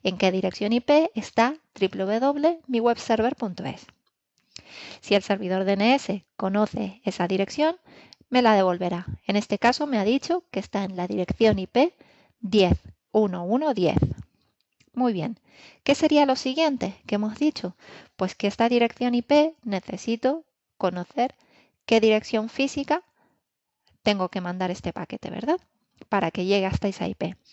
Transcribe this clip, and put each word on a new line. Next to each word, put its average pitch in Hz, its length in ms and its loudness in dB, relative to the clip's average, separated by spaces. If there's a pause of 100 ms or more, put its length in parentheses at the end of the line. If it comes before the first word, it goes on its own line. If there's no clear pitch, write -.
en 185 140 -2
qué 185 160 2
dirección 190 400 -2
I 240 80 2
P 302 340 4
está 233 420 0 (180)
triple 190 300 -2
W 285 600 0
mi 240 140 -2
web 233 180 2
server 226 380 0
punto 180 300 -8
es. - 180 -12 (1160)
Si - 120 0
el 196 80 4
servidor 190 420 -2
D 196 100 2
N 214 200 4
S 208 300 -4 (120)
conoce 202 680 -2
esa 175 240 -4
dirección, 196 480 0 (540)
me 254 100 2
la 226 140 6
devolverá. 180 500 2 (220)
En 202 100 2
este 208 220 -2
caso 247 280 0
me 262 120 0
ha 196 60 0
dicho 277 460 0
que - 80 -6
está - 260 -6
en 190 120 -8
la 180 100 -4
dirección 208 520 0
I 185 80 -6
P 294 280 2 (460)
diez 190 380 4 (320)
uno 185 340 0
uno 254 300 0
diez. 180 240 2 (960)
Muy 247 180 0
bien. 202 260 -6 (460)
¿Qué 277 100 4
sería 294 320 4
lo 262 100 2
siguiente 262 680 -2
que - 80 -4
hemos 214 240 -4
dicho? 294 380 -2 (400)
Pues 185 180 -4
que - 120 -4
esta 226 220 0
dirección 240 460 0
I 240 80 0
P 302 400 4
necesito 233 840 -4 (320)
conocer 180 580 -4 (520)
qué 226 140 6
dirección 214 480 2
física 277 540 -2 (1000)
tengo 196 260 0
que 190 120 -6
mandar 180 300 -4
este 175 220 -8
paquete, - 380 -10
¿verdad? 311 300 -2 (480)
Para 196 220 0
que 180 140 -4
llegue 196 220 2
hasta 196 220 -2
esa 185 200 -6
I 190 60 -6
P. 170 220 -8 (160)